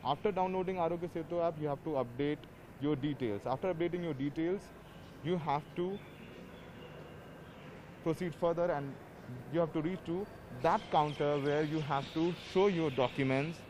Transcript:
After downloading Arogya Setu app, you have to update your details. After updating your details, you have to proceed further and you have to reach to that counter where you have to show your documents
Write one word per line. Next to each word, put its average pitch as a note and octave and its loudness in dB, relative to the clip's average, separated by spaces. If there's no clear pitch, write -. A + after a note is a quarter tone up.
After C#3+ 2
downloading F#3 2
Arogya E3+ 2
Setu E3 -2
app, E3+ 2
you D3+ 0
have C#3 -2
to E3 -2
update C#3 0
your D3 4
details. B2+ 0
After C3 2
updating F3 0
your E3 -2
details, D#3 0
you F3 2
have D3 0
to F#3 -2
proceed E3 0
further E3+ 2
and C#3+ 0
you D#3+ 2
have E3 2
to E3 2
reach F3 -2
to F3+ -2
that F3 6
counter D3 4
where D3 4
you D#3 2
have C#3 0
to E3 4
show F#3+ 8
your E3 4
documents C3+ 2